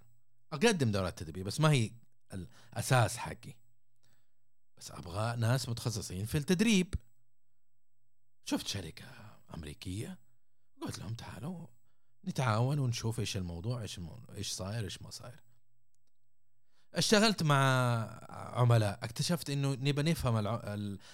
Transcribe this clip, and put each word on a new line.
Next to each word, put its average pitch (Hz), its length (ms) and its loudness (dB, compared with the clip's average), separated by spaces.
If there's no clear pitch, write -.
أقدم 156 380 4
دورات 95 280 0
تدريبية 85 240 -8
بس 101 160 -4
ما 156 120 6
هي 117 200 4
الأساس - 840 0
حقي، - 360 -10
بس - 140 -16
أبغى 107 440 -4
ناس 117 340 2
متخصصين 107 560 -2
في 127 120 -2
التدريب. 185 580 4
شفت - 220 -2
شركة 85 380 -8
أمريكية، 92 640 -8
قلت - 180 -8
لهم: 110 140 -8
"تعالوا 147 540 -10
نتعاون 127 540 2
ونشوف 117 400 0
إيش 101 180 -2
الموضوع، 92 440 -4
إيش - 160 -8
المو-، - 380 -12
إيش 98 160 -6
صاير، 101 320 -4
إيش 87 180 -8
ما - 80 -14
صاير." - 340 -14
اشتغلت 208 500 4
مع 131 600 4
عملاء، 117 760 4
اكتشفت 143 460 -2
إنه 139 240 0
نبى 139 300 0
نفهم 135 340 2
الع-، 107 360 -2
ال-، 101 260 -4